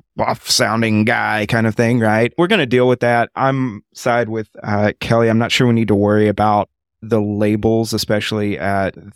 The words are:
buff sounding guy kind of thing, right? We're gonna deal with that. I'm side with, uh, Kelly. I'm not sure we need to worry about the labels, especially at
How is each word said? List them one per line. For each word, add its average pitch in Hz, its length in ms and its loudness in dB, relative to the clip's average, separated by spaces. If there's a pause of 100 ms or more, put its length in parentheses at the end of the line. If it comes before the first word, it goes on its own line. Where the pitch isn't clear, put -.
(160)
buff - 340 -4
sounding 110 560 2
guy 107 400 -2
kind 113 200 0
of 107 80 0
thing, 120 260 2
right? 113 360 2
We're 175 120 2
gonna 185 180 2
deal 123 200 2
with 127 140 2
that. 120 340 0
I'm 131 480 -2 (120)
side 120 340 -2
with, 110 220 -8 (120)
uh, 104 380 0
Kelly. 117 300 2
I'm 110 80 2
not 117 140 0
sure 127 140 2
we 120 60 4
need 113 160 0
to 104 60 2
worry 104 340 2
about 104 400 0 (340)
the 113 160 -2
labels, 107 760 0
especially 104 640 -4
at 98 360 -4 (200)